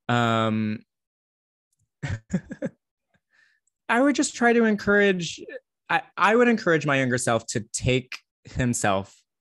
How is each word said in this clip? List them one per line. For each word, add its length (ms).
Um, 720
<laughs> 60
I 120
would 160
just 180
try 200
to 100
encourage, 760
I, 100
I 180
would 140
encourage 380
my 120
younger 200
self 300
to 120
take 440
himself 720